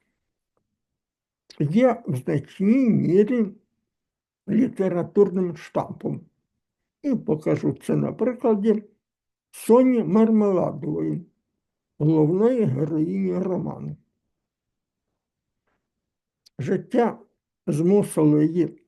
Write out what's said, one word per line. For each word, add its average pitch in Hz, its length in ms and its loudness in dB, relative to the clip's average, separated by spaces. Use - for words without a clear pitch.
є 226 480 0
в 151 80 -4
значній 208 760 0
мірі 202 580 2
літературним 185 1080 0
штампом. - 640 -8
І 277 140 -2
покажу 151 580 -2
це - 220 -4
на 147 180 -2
прикладі 220 720 0
Соні 247 520 2
Мармеладової, 170 1200 0
головної 175 640 2
героїні 160 720 -2
роману. 151 640 -6
Життя 190 600 -2
змусило 156 760 2
її 165 460 -2